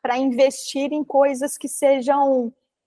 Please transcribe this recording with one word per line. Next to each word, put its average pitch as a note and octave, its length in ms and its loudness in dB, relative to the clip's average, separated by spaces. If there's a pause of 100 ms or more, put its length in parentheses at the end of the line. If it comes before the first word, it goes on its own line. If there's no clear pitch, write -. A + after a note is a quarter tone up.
pra B3 160 -2
investir C4+ 720 0
em D4+ 120 -4
coisas C#4 520 0
que - 120 -12
sejam, C4+ 840 0 (340)